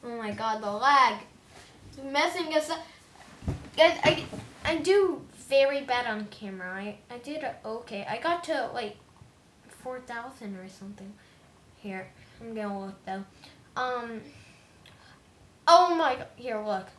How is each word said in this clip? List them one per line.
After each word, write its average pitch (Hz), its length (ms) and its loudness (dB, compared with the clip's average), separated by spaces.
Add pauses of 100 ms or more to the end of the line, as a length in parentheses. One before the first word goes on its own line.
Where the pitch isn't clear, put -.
Oh 233 140 -8
my 214 140 -6
god, 220 300 -2
the 208 100 -2
lag. 254 500 6 (680)
It's 269 140 -16
messing 311 500 0
us 311 160 2
up. 320 100 -4 (960)
Guys, 330 260 8
I, - 200 4 (420)
I 320 120 0
do 359 440 4 (280)
very 277 320 4
bad 247 260 -2
on 214 180 -4
camera. 190 460 -10
I, 202 260 -8 (120)
I 240 100 -14
did 294 260 -8 (200)
okay. 220 440 -8
I 226 80 -4
got 339 280 0
to, 277 280 -2
like, 214 240 -6 (680)
four 254 320 -12
thousand 240 580 -10
or 185 120 -14
something. 196 440 -16 (640)
Here, 185 300 -10 (340)
I'm 226 120 -12
gonna 202 320 -6
look, 196 200 -14
though. 196 180 -8 (520)
Um, 240 460 -6 (1500)
oh 349 280 10
my 294 200 2
god, - 200 -12
here, 226 280 -6
look. 190 240 -4 (120)